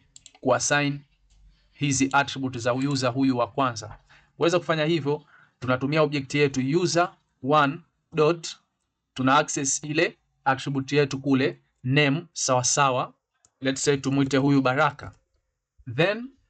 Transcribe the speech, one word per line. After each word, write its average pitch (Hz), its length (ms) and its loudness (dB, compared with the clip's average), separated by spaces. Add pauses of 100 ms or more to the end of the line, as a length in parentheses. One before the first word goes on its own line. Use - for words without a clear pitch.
(420)
kuassign 143 580 0 (720)
hizi 135 400 0
attribute 135 460 -2
za 120 140 0
user 131 380 -2
huyu 131 260 0
wa 117 100 0
kwanza. 110 500 -4 (400)
Kuweza 170 220 2
kufanya 160 260 -2
hivyo, 147 380 -2 (360)
tunatumia 131 420 0
object 147 340 -2
yetu 139 460 2
user 170 300 0 (380)
one 147 280 4 (360)
dot, 160 340 2 (680)
tuna 131 240 2
access 156 460 -2
ile 156 340 -2 (280)
attribute 135 520 -2
yetu 139 220 0
kule, 139 400 0 (240)
name 143 500 2
sawa 127 300 0
sawa. 135 500 0 (480)
Let's 131 220 -4
say 143 140 2
tumuite 139 400 0
huyu 139 240 4
Baraka. 131 500 -2 (840)
Then, 214 340 -2 (200)